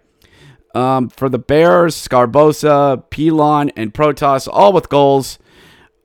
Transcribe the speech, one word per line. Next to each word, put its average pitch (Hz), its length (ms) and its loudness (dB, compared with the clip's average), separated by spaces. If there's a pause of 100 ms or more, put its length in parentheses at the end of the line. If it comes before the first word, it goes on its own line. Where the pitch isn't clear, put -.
(760)
um, 127 340 -2
for - 200 -6
the 123 100 -4
Bears, 165 580 2
Sgarbossa, 143 1120 0
Pilon, 151 680 0
and 107 180 -8
Protas, 143 560 -2
all 196 220 2
with 165 160 -2
goals. 139 500 0 (680)